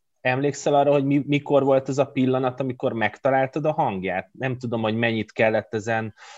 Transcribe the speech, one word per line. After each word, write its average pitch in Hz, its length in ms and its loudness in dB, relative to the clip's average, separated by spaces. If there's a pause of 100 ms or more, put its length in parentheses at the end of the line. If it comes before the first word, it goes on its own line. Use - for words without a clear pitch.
(200)
emlékszel 139 540 -2
arra, 143 180 4
hogy 143 120 2
mi-, 143 220 0
mikor 143 380 2
volt 135 240 2
ez 135 100 -4
a 135 80 2
pillanat, 127 540 0
amikor 127 320 -4
megtaláltad 131 720 -2
a 156 80 0
hangját? 95 600 -4
Nem 127 260 -6
tudom, 117 240 -4
hogy 110 120 0
mennyit 113 380 -2
kellett 110 420 0
ezen, 110 400 -4 (240)